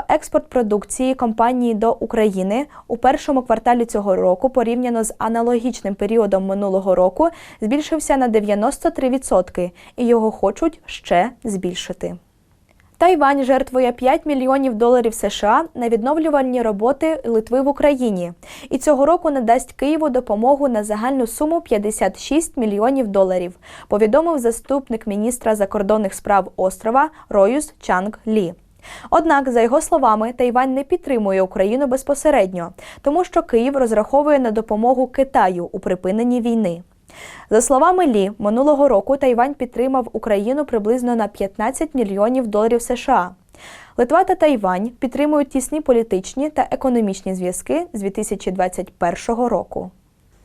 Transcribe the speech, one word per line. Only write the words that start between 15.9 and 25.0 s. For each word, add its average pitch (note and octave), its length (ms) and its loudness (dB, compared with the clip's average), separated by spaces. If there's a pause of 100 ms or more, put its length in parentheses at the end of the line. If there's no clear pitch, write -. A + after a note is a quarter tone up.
роботи B3 640 0
Литви A#3 360 0
в C4 60 0
Україні. B3 640 0 (360)
І - 80 -4
цього C#4 280 2
року E4 260 2
надасть B3+ 420 0
Києву D4+ 360 0
допомогу B3+ 580 0
на A3 160 0
загальну A3+ 440 -2
суму D#4+ 340 -2
п'ятдесят G#3 580 -2
шість - 380 -2
мільйонів A3+ 500 0
доларів, F#3 520 0 (280)
повідомив C4+ 520 2
заступник A#3 680 -4